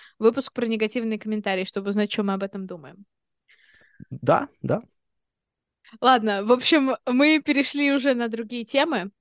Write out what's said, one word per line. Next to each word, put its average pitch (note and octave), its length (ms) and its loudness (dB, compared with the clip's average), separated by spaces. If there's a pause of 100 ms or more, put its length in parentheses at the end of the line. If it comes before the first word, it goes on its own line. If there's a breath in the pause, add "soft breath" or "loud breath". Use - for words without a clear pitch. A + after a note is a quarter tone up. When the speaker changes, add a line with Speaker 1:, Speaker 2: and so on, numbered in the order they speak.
(200 soft breath)
Speaker 1:
выпуск A3+ 340 0
про A#3+ 140 -4
негативные A3 500 -2
комментарии, G#3 460 -4
чтобы G3 260 -8
узнать, G#3 220 0
че G#3+ 120 -2
мы G3 100 -2
об F#3+ 100 -4
этом G3 240 -10
думаем. F3+ 380 -16 (1160 soft breath)
Speaker 2:
Да, E3+ 260 0 (140)
да. D3+ 200 -2 (1200 loud breath)
Speaker 1:
Ладно, A3 440 4
в A3 60 4
общем, C4 440 2 (100)
мы C#4+ 360 4
перешли C#4+ 500 0
уже C#4 220 2
на A#3+ 160 -2
другие A#3 360 -8
темы. C4+ 560 -2